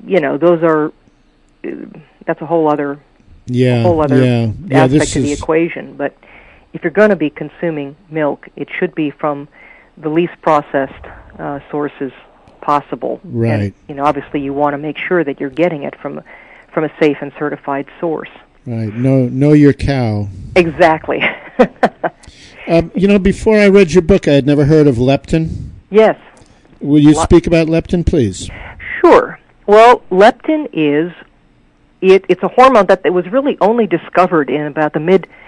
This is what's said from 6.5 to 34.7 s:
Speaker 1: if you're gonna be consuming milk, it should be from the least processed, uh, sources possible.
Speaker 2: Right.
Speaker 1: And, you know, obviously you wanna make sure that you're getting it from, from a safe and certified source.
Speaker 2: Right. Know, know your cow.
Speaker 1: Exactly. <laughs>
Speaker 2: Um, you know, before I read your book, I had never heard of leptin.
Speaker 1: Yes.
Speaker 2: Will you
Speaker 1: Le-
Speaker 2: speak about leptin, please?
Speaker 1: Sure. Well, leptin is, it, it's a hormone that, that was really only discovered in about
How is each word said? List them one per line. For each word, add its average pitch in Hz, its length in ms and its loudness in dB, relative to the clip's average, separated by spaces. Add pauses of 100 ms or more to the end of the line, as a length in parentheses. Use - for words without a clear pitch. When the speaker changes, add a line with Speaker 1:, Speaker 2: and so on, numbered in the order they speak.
Speaker 1:
if - 120 -12
you're 170 80 -4
gonna 208 240 2
be 156 140 -4
consuming 151 640 -10 (120)
milk, 151 460 -6
it 151 140 -12 (100)
should 180 160 -6
be 151 160 -4
from 147 380 -6 (480)
the 156 140 -8
least 170 320 -2
processed, 147 500 -2 (460)
uh, 147 200 -10 (120)
sources 143 420 -8 (480)
possible. 131 640 -6
Speaker 2:
Right. 117 280 -4
Speaker 1:
And, 101 200 -4 (160)
you 151 80 -14
know, 139 80 -6
obviously 143 360 -4
you 139 120 -8
wanna 143 260 -4
make 147 200 -10
sure 175 260 -2
that 139 160 -8
you're 143 100 -6
getting 156 320 -4
it 143 140 -12
from, 151 260 -14 (500)
from 160 120 -4
a 147 60 -6 (100)
safe 147 200 2
and 143 160 -12
certified 143 500 -8 (120)
source. 165 300 -8 (380)
Speaker 2:
Right. 113 260 -6
Know, 127 360 0
know 135 240 0
your 147 200 6
cow. 110 560 -4 (280)
Speaker 1:
Exactly. 160 640 0 (360)
<laughs> 247 60 4 (1040)
Speaker 2:
Um, 165 280 0
you 175 100 2
know, 202 140 4
before 202 360 0
I 208 120 4
read 190 240 4
your 175 100 4
book, 180 240 0
I 156 60 2
had 139 120 2
never 143 200 2
heard 147 240 4
of 127 80 2
leptin. 143 720 -2 (200)
Speaker 1:
Yes. 202 300 4 (640)
Speaker 2:
Will 151 180 0
you 151 160 6
Speaker 1:
Le- 156 80 0
Speaker 2:
speak 170 240 4
about 165 220 2
leptin, 165 360 -2
please? 117 460 -2 (500)
Speaker 1:
Sure. 254 380 2 (300)
Well, 226 420 6
leptin 254 600 2
is, 156 400 -2 (880)
it, 190 280 4
it's 175 140 0
a 190 60 -2
hormone 240 380 4
that, 190 180 0
that 160 80 0
was 180 160 -2
really 262 320 -2
only 220 260 2
discovered 170 640 -2
in 147 120 -4
about 151 320 -4